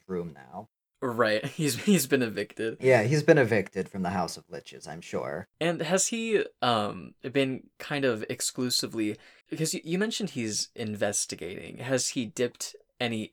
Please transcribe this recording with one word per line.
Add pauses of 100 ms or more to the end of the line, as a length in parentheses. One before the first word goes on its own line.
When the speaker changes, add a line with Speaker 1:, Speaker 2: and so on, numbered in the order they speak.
Speaker 1:
room
now. (320)
Speaker 2:
Right,
<laughs>
he's,
he's
been
evicted.
Speaker 1:
Yeah,
he's
been
evicted
from
the
House
of
Liches,
I'm
sure. (120)
Speaker 2:
And
has
he, (180)
um, (160)
been (100)
kind
of
exclusively, (320)
because
you,
you
mentioned
he's
investigating.
Has
he
dipped (240)
any